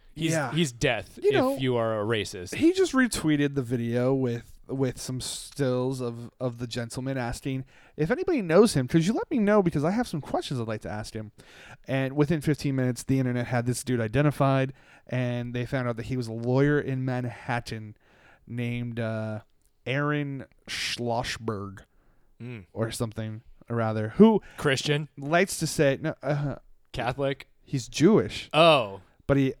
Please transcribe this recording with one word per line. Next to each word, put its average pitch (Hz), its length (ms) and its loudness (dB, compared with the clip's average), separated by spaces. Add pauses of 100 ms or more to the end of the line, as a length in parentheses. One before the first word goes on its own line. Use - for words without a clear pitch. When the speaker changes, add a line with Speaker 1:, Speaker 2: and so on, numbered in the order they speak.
(140)
Speaker 1:
He's, 160 160 -2
Speaker 2:
Yeah. 151 240 0
Speaker 1:
he's 151 180 0
death 120 500 -2
Speaker 2:
You 392 80 4
Speaker 1:
if - 40 4
Speaker 2:
know, 269 240 2
Speaker 1:
you 127 180 0
are 110 240 0
a 104 40 0
racist. 101 500 -4
Speaker 2:
he 330 180 4
just 370 200 0
retweeted 151 640 2
the 139 80 -2
video 120 520 0
with, 120 300 -2 (240)
with 135 320 -2
some 131 200 -8
stills 127 800 -2
of, 120 300 -8 (100)
of 123 180 -4
the 120 80 -8
gentleman 123 500 -6
asking, 131 480 -6 (320)
"If 156 140 -2
anybody 330 320 0
knows 185 320 6
him, 127 140 2
could 165 180 4
you 214 60 0
let 392 180 -2
me 294 80 0
know? 208 240 6
Because 156 220 2
I 175 80 2
have 240 160 -2
some 156 120 -4
questions 208 380 -4
I'd 113 80 -2
like 110 140 -6
to 87 100 -10
ask 107 240 -8
him." 107 160 -10 (560)
And 135 300 -2
within 147 240 4
fifteen 143 340 0
minutes, 127 300 0
the 135 160 2
internet 123 260 0
had 120 200 0
this 123 180 -2
dude 127 160 0
identified, 135 720 2 (340)
and 123 480 -4
they 123 120 -2
found 127 220 -2
out 117 100 -2
that 113 80 -8
he 127 100 -4
was 120 100 -4
a 113 60 -8
lawyer 131 480 2
in 131 240 -4
Manhattan 120 920 -6 (480)
named, 120 540 -6
uh, 110 420 -4 (460)
Aaron 143 600 -2 (220)
Schlossberg 113 1120 -4 (640)
Speaker 1:
Mm. 117 220 -12 (100)
Speaker 2:
or 113 160 -2
something, 110 520 -6 (280)
or 117 60 -2
rather, 110 400 0
who 214 260 8 (160)
Speaker 1:
Christian? 147 580 0
Speaker 2:
likes 160 440 0
to 160 60 -2
say, 139 360 2
no, 151 200 -4
uh, 143 340 -2 (360)
Speaker 1:
Catholic? 135 540 -4 (160)
Speaker 2:
he's - 260 -6
Jewish. 147 640 4
Speaker 1:
Oh. 135 480 4 (260)
Speaker 2:
But 139 120 4
he, 135 220 2